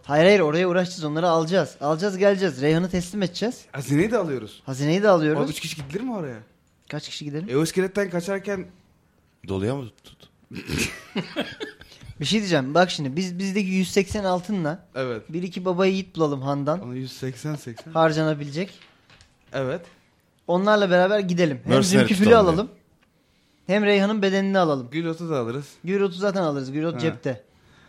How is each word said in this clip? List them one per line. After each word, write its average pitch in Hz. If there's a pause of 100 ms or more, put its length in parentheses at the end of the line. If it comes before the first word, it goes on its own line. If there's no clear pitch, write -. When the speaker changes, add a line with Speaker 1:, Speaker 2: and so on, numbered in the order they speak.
Speaker 1:
Hayır, 151
hayır, 202
oraya 165
uğraşacağız. 175
Onları 156
alacağız. 165
Alacağız, 160
geleceğiz. 190
Reyhan'ı 160
teslim 185
edeceğiz. 214 (100)
Speaker 2:
Hazineyi 143
de 240
alıyoruz. 135
Speaker 1:
Hazineyi 143
de 214
Speaker 2:
O 196
Speaker 1:
alıyoruz. 156
Speaker 2:
üç 151
kişi -
gidilir 151
mi 254
oraya? 139 (540)
Speaker 1:
Kaç 147
kişi -
gidelim? 151
Speaker 2:
E, 127
o 156
iskeletten 190
kaçarken 190 (840)
Speaker 3:
Doluya 98
mı 139 (180)
tut-, -
tut? - (220)
Speaker 1:
<laughs> - (1600)
Bir 147
şey 185
diyeceğim. 151
Bak 175
şimdi 135
biz, 180
bizdeki 196
yüz 185
seksen 202
altınla 180 (100)
Speaker 2:
Evet. 123
Speaker 1:
bir 165
iki 180
baba 185
yiğit 190
bulalım 147
Han'dan. 143
Speaker 2:
Onu 123
yüz 131
seksen, 131
seksen. 123
Speaker 1:
Harcanabilecek. 156 (840)
Speaker 2:
Evet. 139 (680)
Speaker 1:
Onlarla 196
beraber 185
gidelim. 175
Hem 117
Speaker 3:
Mercenary 175
Speaker 1:
Zülküfül'ü 190
Speaker 3:
tutalım 220
Speaker 1:
alalım. 185 (960)
Hem 208
Reyhan'ın 202
bedenini 196
alalım. 143
Speaker 2:
Gül 160
otu 165
da 156
alırız. 123 (180)
Speaker 1:
Gül 196
otu 190
zaten 190
alırız. 139
Gül 151
ot 165
Speaker 2:
Ha. 123
Speaker 1:
cepte. 147 (460)